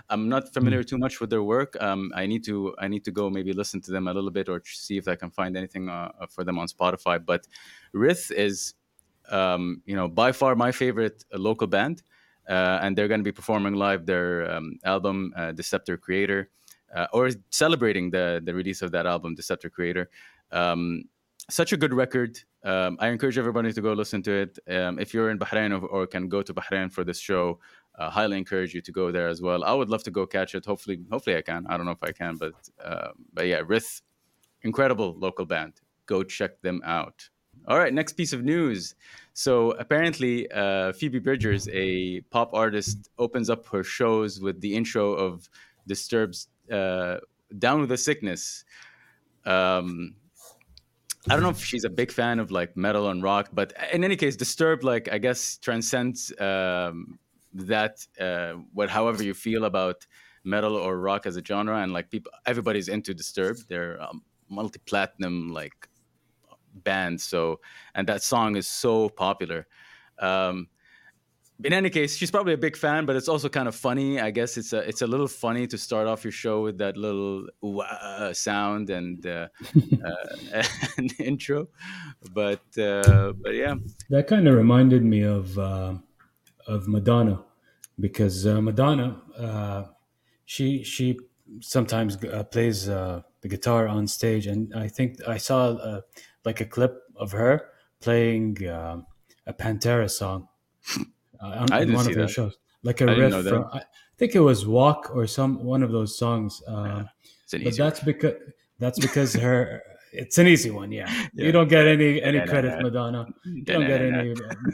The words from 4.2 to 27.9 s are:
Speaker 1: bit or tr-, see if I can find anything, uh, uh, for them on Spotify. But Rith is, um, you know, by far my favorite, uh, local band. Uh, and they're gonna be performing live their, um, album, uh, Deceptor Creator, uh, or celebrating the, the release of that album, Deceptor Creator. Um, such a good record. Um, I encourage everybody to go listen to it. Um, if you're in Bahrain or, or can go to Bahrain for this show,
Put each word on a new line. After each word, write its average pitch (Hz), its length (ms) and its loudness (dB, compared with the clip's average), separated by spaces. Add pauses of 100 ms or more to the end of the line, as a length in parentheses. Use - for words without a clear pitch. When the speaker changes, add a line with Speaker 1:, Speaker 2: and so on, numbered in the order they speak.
Speaker 1:
bit 95 200 -4
or 87 100 -4
tr-, - 140 -16
see - 240 -6
if 92 100 -4
I 87 80 0
can 87 140 -12
find 92 260 -4
anything, 92 320 -8
uh, 87 320 -8
uh, 90 60 -10
for - 180 -10
them 87 140 -2
on 85 80 -4
Spotify. 90 580 0
But 87 220 0 (480)
Rith 151 380 2
is, 101 420 -2 (560)
um, 90 560 0
you 98 100 -6
know, 90 120 -2
by 113 240 4
far 131 220 2
my 120 180 2
favorite, 117 600 -2
uh, 101 60 -8
local 110 280 0
band. 110 360 0 (440)
Uh, 92 360 2
and 98 160 0
they're 104 100 2
gonna 107 140 0
be 98 100 -2
performing 101 440 -2
live 98 280 0
their, 87 480 0
um, 80 320 -8
album, 95 500 0
uh, 82 180 -6
Deceptor 87 460 -6
Creator, 98 520 -2 (440)
uh, 87 200 -2
or 127 160 2 (180)
celebrating 113 600 0
the, 87 340 -2
the 85 80 -6
release 92 300 -6
of 90 100 -4
that 85 140 0
album, 85 280 -2
Deceptor 80 360 -8
Creator. 87 400 -4 (420)
Um, 87 520 -2 (440)
such - 240 0
a 202 40 2
good 143 180 0
record. 123 460 -2 (240)
Um, 92 340 0
I 107 100 0
encourage 120 300 -2
everybody 117 340 0
to 113 80 -6
go 107 120 0
listen 104 300 -4
to 101 100 -2
it. 98 260 -2 (100)
Um, 90 300 -2
if - 160 -6
you're 113 160 0
in 107 80 -4
Bahrain 107 320 -2
or, 92 160 -2
or 95 220 -2
can 92 200 -6
go 98 140 -2
to 98 100 -10
Bahrain 92 380 -4
for 92 140 -6
this 87 160 -6
show, 87 400 -2 (360)